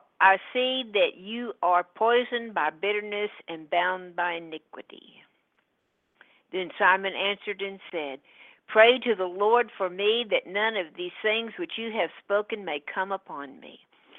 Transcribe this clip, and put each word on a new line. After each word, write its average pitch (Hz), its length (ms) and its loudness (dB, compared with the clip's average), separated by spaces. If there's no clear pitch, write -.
I 190 180 8
see 254 400 0
that 190 240 2
you 220 440 -8
are 175 220 4
poisoned 233 720 0
by 156 160 0
bitterness 208 640 -4
and 160 200 -12
bound 180 460 -2
by 175 200 -2
iniquity." - 920 -16
Then 180 260 -6
Simon 190 380 4
answered 196 460 -4
and 196 180 -10
said, 143 300 -8
"Pray 233 320 8
to 226 160 0
the 185 100 -2
Lord 214 460 2
for 185 180 -2
me, 208 400 0
that - 160 0
none 214 300 -2
of 165 180 -6
these 180 260 -8
things 220 380 -2
which 170 180 -8
you 226 140 -6
have 202 300 -2
spoken 208 440 -2
may 151 140 -6
come 190 320 -6
upon 143 480 -10
me." - 260 -20